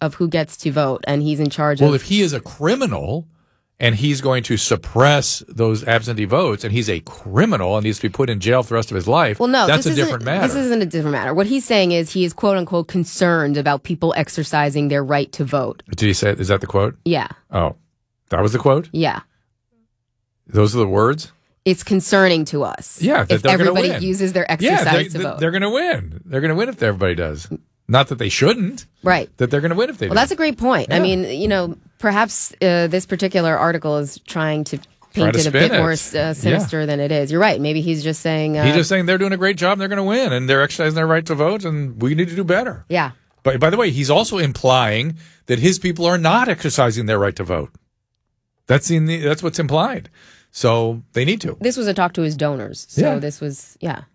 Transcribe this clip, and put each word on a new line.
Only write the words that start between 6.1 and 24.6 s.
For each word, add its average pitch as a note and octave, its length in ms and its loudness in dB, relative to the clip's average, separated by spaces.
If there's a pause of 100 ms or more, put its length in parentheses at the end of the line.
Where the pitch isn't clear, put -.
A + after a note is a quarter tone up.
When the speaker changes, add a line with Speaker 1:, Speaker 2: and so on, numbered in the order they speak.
Speaker 2:
votes A#2+ 380 0
and G#2+ 80 -4
he's A2 180 -2
a E2+ 120 -2
criminal G#2+ 760 0
and G#2+ 80 0
needs G#2+ 140 0
to - 100 -14
be F#2 40 -2
put C3 180 -2
in G#2 100 -2
jail A#2+ 240 2
for - 60 -8
the A#2 60 -2
rest A2+ 160 -2
of G#2 40 -4
his F2+ 120 -4
life, C3 320 2
Speaker 1:
Well, A#3+ 100 0
no, B3+ 180 2
Speaker 2:
that's D3+ 180 2
Speaker 1:
this D#3+ 80 0
Speaker 2:
a - 20 0
different C3 260 -2
Speaker 1:
isn't, C3 120 -2
Speaker 2:
matter. G3 140 0
Speaker 1:
this B3+ 80 -2
isn't B3 280 0
a - 20 -2
different D#3 280 -2
matter. B2+ 200 -2
What G3 140 0
he's C4 180 -2
saying G3 280 2
is E3 200 -2
he F#3 100 0
is, E3+ 80 -2
quote G3+ 260 0
unquote, E3+ 300 -2
concerned E3 680 0
about C#3+ 260 0
people E3 320 -2
exercising D3 720 -2
their C#3+ 140 0
right C#3+ 300 -2
to - 100 -4
vote. B2+ 460 -4
Speaker 2:
Did G2 160 -2
he G2+ 80 4
say, G#2 200 0
is F#2+ 160 -4
that G2 120 2
the G2 60 -8
quote? G2+ 280 0 (100)
Speaker 1:
Yeah. E3 220 0 (240)
Speaker 2:
Oh, E2 240 0 (540)
that E2+ 120 0
was G#2+ 120 0
the A#2+ 60 0
quote? D3 340 2
Speaker 1:
Yeah. D#3+ 280 -2 (1300)
Speaker 2:
Those G#2 280 4
are B2 40 0
the G#2+ 80 4
words? A2+ 440 2 (340)
Speaker 1:
It's F#3 180 0
concerning F#3 640 4
to C#3+ 180 -4
us - 380 -8
Speaker 2:
Yeah, A#3+ 220 2
that - 100 0
Speaker 1:
if - 80 0
Speaker 2:
they're F#3 160 4
gonna F3 140 4
Speaker 1:
everybody F#3 180 2
Speaker 2:
win. F3+ 140 -4
Speaker 1:
uses F#3 300 -2
their F3+ 120 0 (140)
Speaker 2:
Yeah, A3+ 140 2